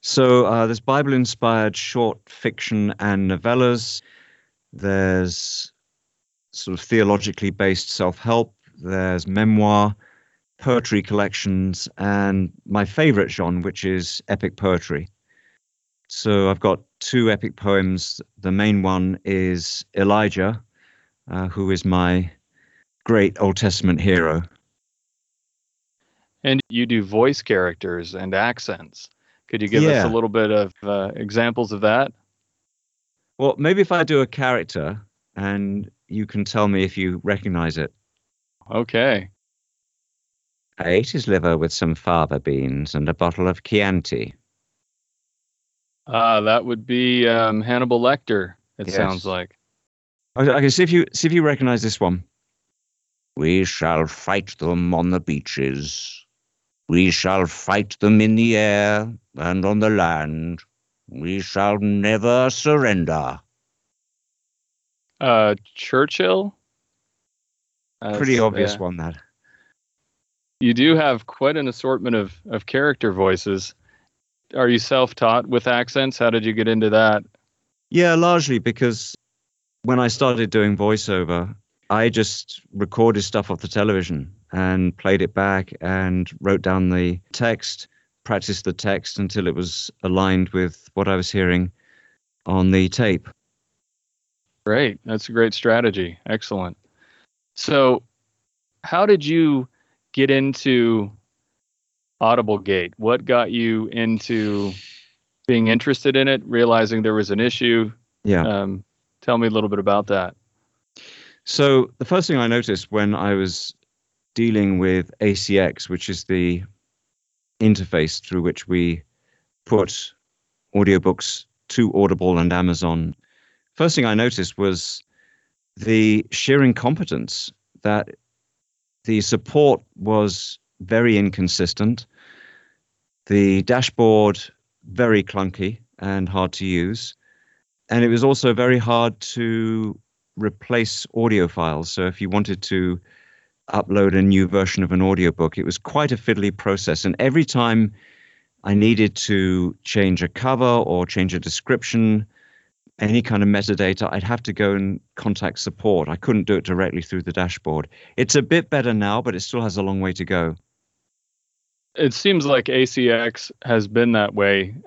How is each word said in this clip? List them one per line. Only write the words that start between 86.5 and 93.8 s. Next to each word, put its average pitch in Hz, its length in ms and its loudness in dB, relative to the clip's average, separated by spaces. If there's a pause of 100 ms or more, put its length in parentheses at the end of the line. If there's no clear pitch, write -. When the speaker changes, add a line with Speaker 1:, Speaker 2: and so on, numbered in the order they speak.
Speaker 1:
down 92 280 0
the 90 300 0 (140)
text, - 540 -4 (360)
practiced 95 420 -4
the 90 80 -4
text - 460 -6
until 95 280 -4
it 85 80 -4
was 85 360 -8 (120)
aligned 92 460 0
with 90 440 -6
what 95 140 -2
I 98 80 0
was 90 160 -4
hearing 90 400 0 (760)
on 92 260 2
the 95 180 4
tape. 101 380 -2 (1400)